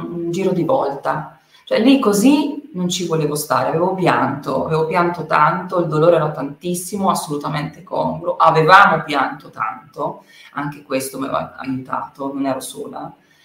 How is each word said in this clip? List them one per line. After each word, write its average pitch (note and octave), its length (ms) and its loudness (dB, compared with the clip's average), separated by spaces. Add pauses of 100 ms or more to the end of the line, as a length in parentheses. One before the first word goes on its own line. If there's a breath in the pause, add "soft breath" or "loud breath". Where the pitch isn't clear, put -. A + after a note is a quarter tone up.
(120)
un E3+ 180 -4
giro F3+ 220 0
di E3 120 0
volta, C#3 760 -2 (240 loud breath)
cioè - 160 0
lì C4 180 6
così A3 760 2
non F3+ 140 -2
ci F3 180 -4
volevo D3+ 280 0
stare, C3 340 -2
avevo E3+ 260 0
pianto, C3+ 720 0
avevo D#3+ 200 0
pianto F3 400 -2
tanto, F3 520 0
il E3 100 0
dolore D#3 280 4
era D3+ 140 0
tantissimo, F3 800 -6
assolutamente D3+ 720 -4
congruo, D#3+ 540 -4
avevamo E3 680 6
pianto C#3 460 -4
tanto, C#3+ 760 -8 (280 loud breath)
anche D3 300 -8
questo C3 360 -6
mi C3+ 60 -6
aveva - 320 -4
aiutato, C3 760 -6
non C#3 140 -4
ero B2+ 140 -2
sola, - 520 -12 (320 soft breath)